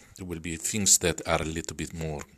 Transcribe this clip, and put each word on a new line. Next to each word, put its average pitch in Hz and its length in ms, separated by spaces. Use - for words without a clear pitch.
There 95 100
will 85 140
be 82 180
things 101 420
that 82 260
are 78 180
a 76 40
little 80 280
bit 78 180
more 78 320